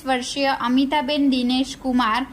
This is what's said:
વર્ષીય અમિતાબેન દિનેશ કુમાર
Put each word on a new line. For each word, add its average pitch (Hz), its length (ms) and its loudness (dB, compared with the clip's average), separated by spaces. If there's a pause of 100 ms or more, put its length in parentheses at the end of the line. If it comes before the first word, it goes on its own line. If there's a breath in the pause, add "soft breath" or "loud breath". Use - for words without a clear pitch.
વર્ષીય 269 520 -2 (100)
અમિતાબેન 285 600 2
દિનેશ 254 460 0
કુમાર 247 460 0 (100)